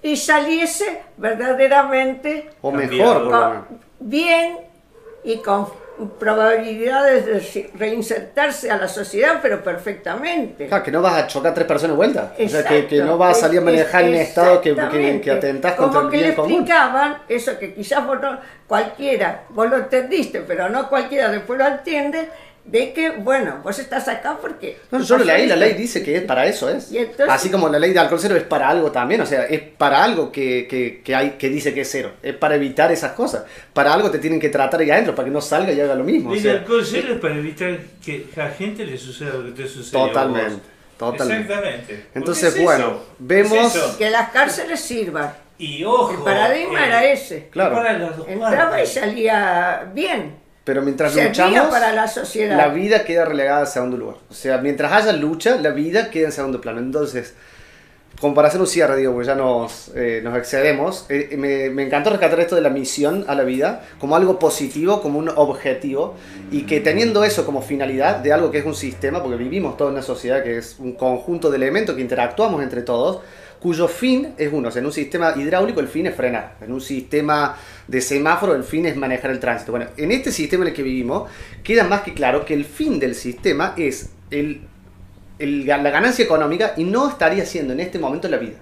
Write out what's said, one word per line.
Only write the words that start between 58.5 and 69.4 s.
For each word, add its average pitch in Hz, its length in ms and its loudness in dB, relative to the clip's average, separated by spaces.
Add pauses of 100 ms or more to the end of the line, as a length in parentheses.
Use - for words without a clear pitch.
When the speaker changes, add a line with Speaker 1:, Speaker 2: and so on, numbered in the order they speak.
Speaker 2:
un 180 60 2
cierre, 151 300 2
digo, 131 140 2
porque 123 140 -2
ya 135 80 0
nos, 127 600 -2
eh, 117 280 -2
nos 120 140 -4
excedemos, 143 720 0
eh, 143 260 -4
me, 135 360 -2
me 135 120 -4
encantó 143 280 0
rescatar 165 300 2
esto 170 140 0
de 165 60 4
la 147 80 4
misión 143 580 -2
a 143 60 -2
la 139 100 0
vida 139 440 -2 (120)
como 143 160 0
algo 185 220 4
positivo, 160 640 0
como 143 160 -2
un 160 120 -2
objetivo, 143 840 0 (360)
y 143 160 -2
que 151 120 2
teniendo 208 440 2
eso 202 200 2
como 139 200 -4
finalidad 139 540 0
de 147 140 2
algo 165 200 4
que 147 80 0
es 139 60 -6
un 151 100 -4
sistema, 139 480 -6
porque 123 140 -4
vivimos 135 400 -4